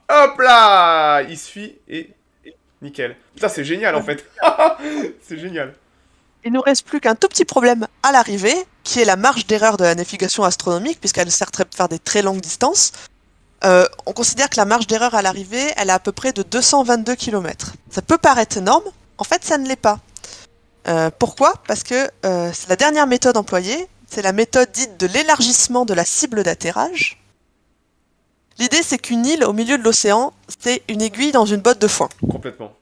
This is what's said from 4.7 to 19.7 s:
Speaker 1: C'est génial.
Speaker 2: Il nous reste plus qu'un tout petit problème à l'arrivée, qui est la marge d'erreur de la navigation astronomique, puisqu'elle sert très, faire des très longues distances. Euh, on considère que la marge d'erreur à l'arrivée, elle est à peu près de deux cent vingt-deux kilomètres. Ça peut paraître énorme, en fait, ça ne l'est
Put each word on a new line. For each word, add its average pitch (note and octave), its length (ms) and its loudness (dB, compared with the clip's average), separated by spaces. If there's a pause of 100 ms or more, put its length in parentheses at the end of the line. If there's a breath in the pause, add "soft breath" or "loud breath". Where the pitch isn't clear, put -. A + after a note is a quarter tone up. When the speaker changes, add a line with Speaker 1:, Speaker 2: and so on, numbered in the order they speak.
Speaker 1:
C'est - 160 -16
génial. D#3 360 -10 (720)
Speaker 2:
Il A#3 80 -2
nous C4 80 0
reste C#4 240 0
plus D4 160 -6
qu'un A3+ 140 2
tout F#4+ 120 0
petit - 160 0
problème A#3+ 440 2 (160)
à C#4 100 4
l'arrivée, G#3+ 420 2 (280)
qui - 180 -2
est A3+ 40 2
la F#3+ 120 4
marge A#3+ 300 2
d'erreur G#3+ 280 2
de F#3 80 -2
la E3+ 120 4
navigation F#3 500 -4
astronomique, F#3 560 -2
puisqu'elle F3+ 280 -4
sert - 220 -2
très, - 140 -2 (100)
faire F3+ 140 0
des E3 100 -8
très - 220 -2
longues F#3+ 180 -2
distances. A#3+ 540 -2 (720 loud breath)
Euh, F3+ 200 6 (200)
on G3 80 -8
considère B3+ 360 -2
que - 60 -8
la A3 80 2
marge G#3+ 240 0
d'erreur A3+ 260 0
à G#3+ 80 0
l'arrivée, G3 540 -4
elle G3 140 -2
est F#3 40 2
à F#3 60 2
peu G3 140 -6
près - 180 -6
de G3 100 -4
deux A#3 200 -4
cent C#4 220 2
vingt-deux A#3+ 320 0
kilomètres. G3 580 -8 (160)
Ça - 120 -8
peut E4 160 2
paraître A#3+ 380 2
énorme, A#3 300 2 (320)
en - 80 -6
fait, - 180 -2
ça D#4 140 -2
ne C4+ 100 -6
l'est C4 80 -4